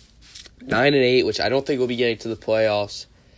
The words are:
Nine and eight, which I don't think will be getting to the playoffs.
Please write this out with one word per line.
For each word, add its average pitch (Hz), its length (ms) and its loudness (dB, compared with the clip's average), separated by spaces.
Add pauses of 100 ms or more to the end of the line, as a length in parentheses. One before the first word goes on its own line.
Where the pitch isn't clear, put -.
(600)
Nine 135 320 2
and 135 100 4
eight, 123 200 4
which 104 180 -2
I 110 80 -2
don't 135 160 0
think 139 140 -2
will 123 80 0
be 123 100 -4
getting 117 220 0
to 117 100 -10
the 110 80 -6
playoffs. 107 680 -2 (320)